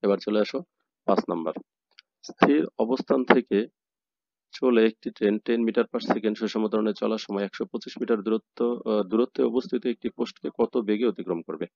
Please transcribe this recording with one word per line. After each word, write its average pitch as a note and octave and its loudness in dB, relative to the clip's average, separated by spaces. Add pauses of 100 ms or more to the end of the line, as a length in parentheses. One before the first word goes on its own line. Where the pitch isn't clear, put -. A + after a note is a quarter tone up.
এবার G2+ 2
চলে G#2+ 0
আসো A#2 -2 (440)
পাঁচ G2 2 (100)
নাম্বার। E2+ -2 (720)
স্থির - 2 (100)
অবস্থান B2+ 0
থেকে A#2 2 (840)
চলে A#2+ 6
একটি A2+ 0
ট্রেন G#2 2
ten A#2 0
meter A2+ 2
per A2+ -4
second G#2+ 0
সুষম A2 -2
ত্বরণে G#2+ 0
চলার A2 -2
সময় G2+ -4
একশো G2+ -8
পঁচিশ - -10
meter A2 -2
দূরত্ব, A2+ -4
আহ, G#2+ 0
দূরত্বে A2 0
অবস্থিত B2 -2
একটি A#2+ -4
পোস্টকে - -8 (100)
কত A#2+ 0
বেগে G#2+ 0
অতিক্রম F2+ -4
করবে? D#2+ -8 (100)